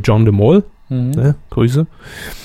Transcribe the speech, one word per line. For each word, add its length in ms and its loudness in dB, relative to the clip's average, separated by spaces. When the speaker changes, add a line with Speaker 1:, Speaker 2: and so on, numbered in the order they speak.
Speaker 1:
John 220 2
de 80 4
Mol. 320 4
Speaker 2:
Mhm. 220 -4
Speaker 1:
Ne? 240 0
Grüße. 360 0